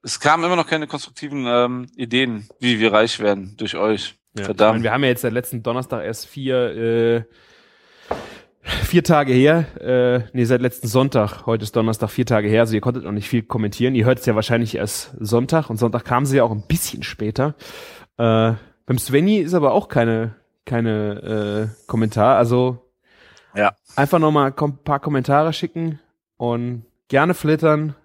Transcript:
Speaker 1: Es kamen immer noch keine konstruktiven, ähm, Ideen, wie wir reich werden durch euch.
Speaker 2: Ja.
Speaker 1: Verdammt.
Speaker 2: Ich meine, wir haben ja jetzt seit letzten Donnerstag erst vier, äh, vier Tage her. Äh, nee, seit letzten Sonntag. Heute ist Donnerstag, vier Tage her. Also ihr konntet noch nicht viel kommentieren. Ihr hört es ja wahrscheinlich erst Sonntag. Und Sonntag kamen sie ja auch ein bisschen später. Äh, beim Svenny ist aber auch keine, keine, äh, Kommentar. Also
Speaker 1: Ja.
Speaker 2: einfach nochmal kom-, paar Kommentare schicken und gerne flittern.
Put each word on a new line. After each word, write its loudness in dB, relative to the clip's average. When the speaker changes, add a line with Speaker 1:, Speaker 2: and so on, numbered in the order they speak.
Speaker 1:
Es -8
kamen 2
immer 2
noch 0
keine -4
konstruktiven, -8
ähm, 0
Ideen, -2
wie 0
wir 4
reich 2
werden -2
durch -6
euch. -2
Speaker 2:
Ja. -8
Speaker 1:
Verdammt. 4
Speaker 2:
Ich 4
meine, 0
wir 0
haben 0
ja 2
jetzt 0
seit -2
letzten -6
Donnerstag -6
erst -8
vier, -4
äh, 2
vier 0
Tage 2
her. 4
Äh, 0
nee, 0
seit 2
letzten -4
Sonntag. 0
Heute -2
ist -8
Donnerstag, 0
vier -2
Tage 2
her. 4
Also 2
ihr 0
konntet -4
noch -8
nicht -6
viel 0
kommentieren. -2
Ihr 2
hört 4
es -8
ja 2
wahrscheinlich 0
erst -6
Sonntag. 0
Und -6
Sonntag -2
kamen 0
sie 2
ja 6
auch 2
ein -6
bisschen -4
später. -4
Äh, 2
beim -2
Svenny 2
ist -2
aber 4
auch 0
keine, 0
keine, -2
äh, -20
Kommentar. 2
Also 0
Speaker 1:
Ja. 0
Speaker 2:
einfach 2
nochmal 4
kom-, -4
paar -2
Kommentare 0
schicken -6
und -4
gerne 2
flittern. 0